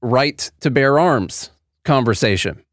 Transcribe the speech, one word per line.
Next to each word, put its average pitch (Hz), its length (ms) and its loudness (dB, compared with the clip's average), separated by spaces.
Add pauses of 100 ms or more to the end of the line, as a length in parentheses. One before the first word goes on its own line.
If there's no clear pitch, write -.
right 131 580 -2
to 151 100 -2
bear 139 300 2
arms 139 520 -2 (340)
conversation. 110 760 0 (120)